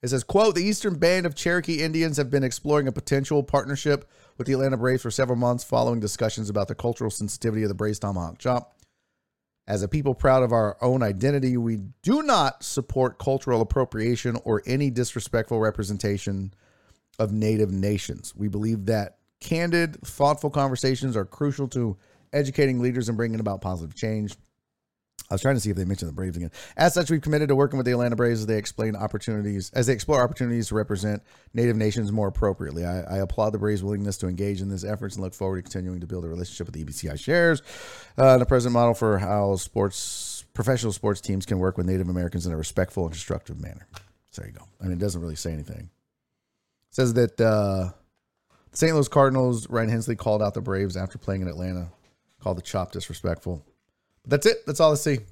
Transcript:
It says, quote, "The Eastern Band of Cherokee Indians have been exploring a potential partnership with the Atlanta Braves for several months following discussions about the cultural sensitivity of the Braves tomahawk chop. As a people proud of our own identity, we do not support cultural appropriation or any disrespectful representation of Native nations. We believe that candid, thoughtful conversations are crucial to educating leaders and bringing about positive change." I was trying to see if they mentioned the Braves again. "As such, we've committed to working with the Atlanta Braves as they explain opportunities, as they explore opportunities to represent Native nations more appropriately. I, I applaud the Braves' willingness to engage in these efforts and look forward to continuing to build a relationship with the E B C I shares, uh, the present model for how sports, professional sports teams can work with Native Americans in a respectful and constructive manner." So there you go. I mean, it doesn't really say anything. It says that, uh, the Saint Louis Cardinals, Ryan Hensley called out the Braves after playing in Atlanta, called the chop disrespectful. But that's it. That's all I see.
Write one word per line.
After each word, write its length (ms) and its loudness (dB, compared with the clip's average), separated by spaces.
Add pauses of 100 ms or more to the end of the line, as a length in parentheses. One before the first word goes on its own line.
It 60 -4
says, 160 0
quote, 300 4
"The 100 0
Eastern 320 0
Band 300 4
of 80 -2
Cherokee 480 0
Indians 340 2
have 140 0
been 140 2
exploring 440 0
a 40 -4
potential 500 0
partnership 680 0 (280)
with 100 -4
the 60 2
Atlanta 240 2
Braves 260 2
for 80 -4
several 280 2
months 260 2
following 340 2
discussions 520 -2
about 180 0
the 60 -6
cultural 360 -2
sensitivity 540 -2
of 40 2
the 60 -2
Braves 240 -2
tomahawk 400 -4
chop. 360 -2 (920)
As 160 -2
a 60 -4
people 260 0
proud 300 6
of 80 0
our 280 2
own 220 2
identity, 540 2
we 220 0 (240)
do 200 2
not 400 2
support 560 -2
cultural 420 0
appropriation 840 0
or 200 0
any 240 0
disrespectful 720 -2
representation 960 -2 (640)
of 140 0
Native 400 2
nations. 640 -2
We 120 -4
believe 400 -2
that 320 -2 (220)
candid, 640 0
thoughtful 460 0
conversations 680 0
are 80 0
crucial 460 -4
to 280 -2 (340)
educating 480 2
leaders 280 0
and 100 -2
bringing 220 -2
about 200 -2
positive 360 -6
change." 400 -4 (960)
I 40 -4
was 80 -2
trying 140 4
to 40 0
see 80 -2
if 80 0
they 80 -2
mentioned 240 -4
the 60 -10
Braves 240 -6
again. 120 -6 (260)
"As 180 4
such, 160 0
we've 100 2
committed 280 0
to 80 4
working 200 2
with 80 0
the 80 2
Atlanta 240 0
Braves 240 2
as 60 -4
they 100 2
explain 400 -4
opportunities, 760 -4
as 120 2
they 60 4
explore 300 2
opportunities 460 0
to 60 -6
represent 480 -2 (300)
Native 240 2
nations 340 0
more 180 0
appropriately. 560 -2
I, 180 -2
I 160 -4
applaud 320 0
the 80 -4
Braves' 260 0
willingness 340 -2
to 80 -4
engage 360 -2
in 80 -4
these 140 -6
efforts 320 -6
and 80 -6
look 100 -8
forward 220 -4
to 60 -6
continuing 380 -8
to 60 -10
build 180 -6
a 40 -6
relationship 380 -8
with 80 -14
the 60 -8
E 40 -6
B 80 -10
C 180 -8
I 60 -8
shares, 440 2 (560)
uh, 220 8
the 80 4
present 260 4
model 220 6
for 240 2
how 380 2
sports, 960 -4
professional 380 0
sports 280 -2
teams 240 -2
can 140 -2
work 180 0
with 100 0
Native 220 0
Americans 380 -2
in 60 -4
a 40 -4
respectful 480 -2
and 80 -6
constructive 480 -8
manner." 260 -14 (440)
So 120 -14
there 80 -14
you 60 -18
go. 100 -20 (140)
I 40 -12
mean, 100 -2
it 40 -4
doesn't 220 -4
really 160 -8
say 160 -6
anything. 380 -10 (1000)
It 40 -20
says 200 4
that, 240 2
uh, 520 2 (800)
the 60 -14
Saint 180 4
Louis 140 4
Cardinals, 600 4
Ryan 220 0
Hensley 260 0
called 260 2
out 120 0
the 80 -4
Braves 340 -2
after 220 -6
playing 240 -4
in 60 -4
Atlanta, 420 -6 (500)
called 160 -2
the 60 -10
chop 300 -6
disrespectful. 680 -6 (600)
But 80 -6
that's 160 4
it. 200 2
That's 140 -2
all 120 8
I 40 2
see. 240 0 (120)